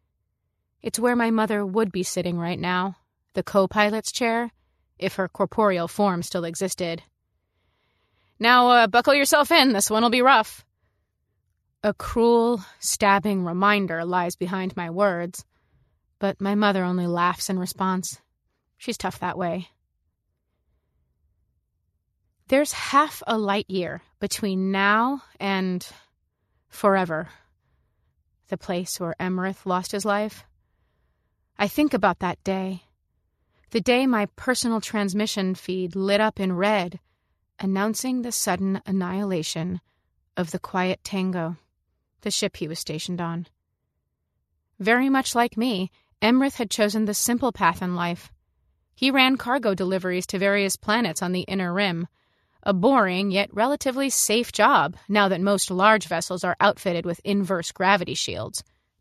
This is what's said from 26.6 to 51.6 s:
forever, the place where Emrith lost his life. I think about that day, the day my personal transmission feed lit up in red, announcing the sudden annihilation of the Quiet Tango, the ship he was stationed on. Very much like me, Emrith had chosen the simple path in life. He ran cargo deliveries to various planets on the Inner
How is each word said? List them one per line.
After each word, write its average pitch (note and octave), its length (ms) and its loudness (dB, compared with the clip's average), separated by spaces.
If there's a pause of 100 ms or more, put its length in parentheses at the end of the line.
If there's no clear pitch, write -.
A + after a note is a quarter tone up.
forever, F3+ 640 0 (1160)
the F#3 100 -6
place F3+ 420 -6
where F3 200 -6
Emrith F#3 460 -4
lost F#3 260 -4
his G3+ 140 -4
life. G#3 380 -2 (1120)
I G3+ 100 0
think D4 260 0
about G3 260 2
that - 240 -6
day, F#3+ 400 -4 (840)
the A#3 120 0
day B3 260 2
my A3 180 2 (100)
personal A#3 460 -2
transmission G3+ 760 -2
feed F#3 400 -6
lit G3 240 2
up G#3+ 200 0
in F#3 140 0
red, F3+ 460 0 (600)
announcing A3 640 -2
the A#3 100 -6
sudden F#3+ 540 -2
annihilation F3+ 960 -4 (540)
of F3 160 -4
the F#3 80 -6
Quiet F#3 440 -4
Tango, F3+ 540 -4 (640)
the G#3 100 -6
ship - 260 -4
he D#3+ 100 -8
was D#3+ 120 -10
stationed F3 420 -8
on. E3+ 260 -6 (1300)
Very A#3+ 300 2
much C4+ 260 0
like A#3+ 220 0
me, G#3+ 340 -2 (300)
Emrith C4 340 4
had A3+ 160 -4
chosen G#3+ 340 0
the G#3 80 -2
simple A#3+ 380 0
path F3 300 2
in F3+ 140 -4
life. F3 360 -6 (640)
He C4+ 160 2
ran C4 260 4
cargo A#3+ 380 0
deliveries F3+ 520 -2
to F#3+ 120 -4
various G3 360 0
planets G#3+ 460 -2
on F3+ 120 -2
the F3+ 80 -2
Inner F#3 320 -4